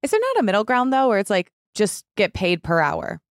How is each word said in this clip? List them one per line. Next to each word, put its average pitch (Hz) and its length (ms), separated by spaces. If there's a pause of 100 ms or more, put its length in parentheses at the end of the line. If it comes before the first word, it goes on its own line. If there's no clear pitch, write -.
Is 277 80
there 427 100
not 494 200
a - 20
middle 208 220
ground, 254 280
though, 262 160
where 208 100
it's 196 120
like, 185 200 (240)
just - 300 (140)
get 196 160
paid 175 280
per 165 180
hour? 147 420 (100)